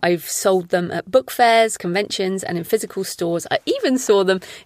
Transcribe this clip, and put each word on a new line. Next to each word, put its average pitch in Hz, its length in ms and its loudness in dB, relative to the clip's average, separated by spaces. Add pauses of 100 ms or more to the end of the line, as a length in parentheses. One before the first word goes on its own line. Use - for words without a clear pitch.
I've 170 260 0
sold 185 400 0
them 175 220 0
at 170 180 -6
book 262 220 2
fairs, 226 440 4
conventions, 190 680 -4
and 175 120 -4
in 170 80 -4
physical 208 400 -2
stores. 170 460 -4
I - 160 0
even 359 320 0
saw 202 260 4
them 185 180 2 (240)